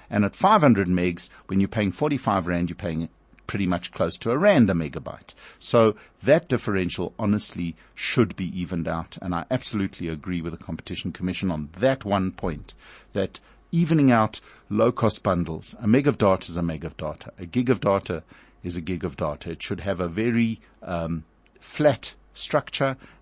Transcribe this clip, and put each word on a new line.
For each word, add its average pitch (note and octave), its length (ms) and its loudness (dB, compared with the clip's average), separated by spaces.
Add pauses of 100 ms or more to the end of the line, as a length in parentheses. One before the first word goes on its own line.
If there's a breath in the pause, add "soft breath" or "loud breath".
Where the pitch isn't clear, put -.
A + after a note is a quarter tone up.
(100)
And G#2 140 2
at G2 120 -2
five G3 260 6
hundred G2 260 6
megs, F2+ 400 0 (180 loud breath)
when G2 140 2
you're G2 80 2
paying G#2 220 0
forty-five A2 560 0
rand, F2 240 0
you're E2 60 -8
paying E2 320 -4 (380)
pretty G2+ 200 -2
much F2+ 260 -2
close F2+ 260 -2
to A2+ 120 -4
a C3+ 80 0
rand D#3+ 320 6
a F2+ 40 2
megabyte. - 600 -6 (240 loud breath)
So A2+ 380 4 (260 loud breath)
that D3+ 260 4
differential F#2+ 720 -2
honestly G2+ 580 -2 (180 soft breath)
should - 420 2
be F#2 220 -6
evened E2 300 -4
out, E2 340 -6
and F2+ 120 -4
I E2+ 160 -4
absolutely G2 580 -4
agree E2 320 -4
with D#2+ 120 -6
the - 120 -14
Competition E2+ 480 -8
Commission F2+ 380 -4
on D#2 280 -6
that C3 260 0
one F#2+ 280 0
point, - 420 -8 (380 loud breath)
that G2 280 -4 (320 soft breath)
evening D#3+ 380 4
out A2 300 2 (280 loud breath)
low-cost A2 540 2
bundles, F2 580 -2
a - 60 -6
meg C3 200 4
of C3+ 120 2
data F#2+ 320 2
is E2 60 -10
a F2 60 -2
meg D#2+ 220 -4
of D#2 120 -12
data, D2+ 420 -10
a E2+ 80 -10
gig B2 240 0
of A2+ 100 0
data G2 420 0 (400 loud breath)
is F2 140 -6
a F2+ 40 -4
gig F2 240 -4
of D#2+ 120 -6
data. D#2 340 -4
It D#2+ 120 -10
should F#2 180 -6
have F2+ 200 -2
a F2 80 -2
very, A2+ 520 0 (220 soft breath)
um, E2 420 -4 (360)
flat - 540 0 (200)
structure, - 640 -4 (260 loud breath)